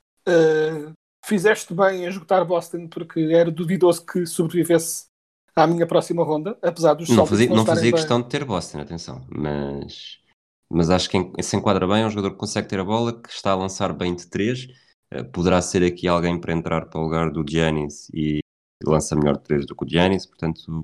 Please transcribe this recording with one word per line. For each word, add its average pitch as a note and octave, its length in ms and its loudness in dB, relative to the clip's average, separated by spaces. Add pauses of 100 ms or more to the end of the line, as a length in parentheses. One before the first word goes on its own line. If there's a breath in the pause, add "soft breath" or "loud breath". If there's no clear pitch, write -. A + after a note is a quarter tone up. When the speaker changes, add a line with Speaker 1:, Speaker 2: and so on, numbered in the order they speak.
(280)
Speaker 1:
eh, D#3 640 2 (340)
fizeste G3+ 480 0
bem F#3+ 300 0
em F3 40 -6
esgotar F#3 380 0
Boston, E3+ 440 -4
porque E3+ 300 -8 (140)
era E3+ 160 6
duvidoso E3+ 560 2
que F3 200 -2
sobrevivesse E3 800 0 (500)
à D#3+ 100 6
minha E3+ 220 2
próxima E3+ 360 0
ronda, D#3 380 -4
apesar E3 320 2
dos D#3+ 140 -4
Speaker 2:
Não A#2+ 80 6
Speaker 1:
Celtics G2 140 6
Speaker 2:
fazia, A2 180 4
Speaker 1:
não - 80 2
Speaker 2:
não A2 80 6
Speaker 1:
estarem A2 160 4
Speaker 2:
fazia A2+ 120 4
Speaker 1:
bem. C#3 80 4
Speaker 2:
questão B2 220 0
de A#2+ 80 -8
ter C#3+ 140 -4
Boston, F2+ 380 -6
atenção, D2 480 -12
mas, C#2+ 880 -8 (500)
mas E2 200 2
acho - 200 2
que - 80 0
en-, F#2 140 -2 (100)
se F2 140 -4
enquadra F#2+ 320 2
bem, G#2 140 2
é A2+ 40 2
um A2 40 0
jogador G2+ 220 -4
que - 80 -18
consegue G#2 280 -4
ter G2 120 -4
a F#2+ 40 -2
bola, A#2 380 -4
que - 80 -20
está - 220 -4
a F#2+ 40 2
lançar F#2+ 380 -4
bem F2 200 -4
de F2 140 -12
três, A#2+ 400 -4 (440 soft breath)
eh, B1+ 120 -8
poderá F2+ 380 2
ser F2+ 220 0
aqui F2 240 0
alguém F2 320 0
para F2 140 -6
entrar E2 340 -2
para D#2+ 120 -10
o D#2+ 40 -2
lugar D#2+ 280 -2
do D#2+ 180 -4
Giannis D#2 640 -2
e D2+ 260 -2 (440)
lança D#2 320 0
melhor D2 220 2
de - 60 -14
três C#2+ 220 -2
do C#2+ 100 -16
que - 100 -10
o - 40 -10
Giannis, F2+ 360 2
portanto E2 580 -8